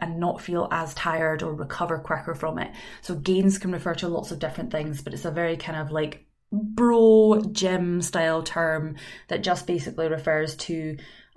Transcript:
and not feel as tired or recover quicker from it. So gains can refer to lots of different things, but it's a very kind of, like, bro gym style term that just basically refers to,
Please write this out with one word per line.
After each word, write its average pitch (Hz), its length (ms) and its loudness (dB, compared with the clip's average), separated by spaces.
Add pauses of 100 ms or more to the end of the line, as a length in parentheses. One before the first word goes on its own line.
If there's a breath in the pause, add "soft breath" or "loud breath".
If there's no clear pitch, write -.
and 165 180 -4
not 175 220 0
feel 175 300 -2
as 165 220 -2
tired 160 500 0
or 160 100 -4
recover 156 460 -4
quicker 160 340 -4
from 160 260 -4
it. - 100 -6 (320 loud breath)
So 180 140 -6
gains 190 420 4
can 185 140 -4
refer 175 240 -2
to 175 140 -4
lots - 220 -4
of 156 80 -8
different 160 320 -6
things, 151 300 -4
but - 120 -10
it's 139 120 -8
a 170 60 -4
very 165 240 0
kind 160 240 -6
of, 151 120 -6
like, 151 340 -4 (260)
bro 220 880 8 (100)
gym 175 500 0
style 165 420 0
term 156 520 -2 (340 loud breath)
that - 140 -4
just 180 220 0
basically 165 440 -2
refers 156 460 0
to, 156 420 -6 (400 loud breath)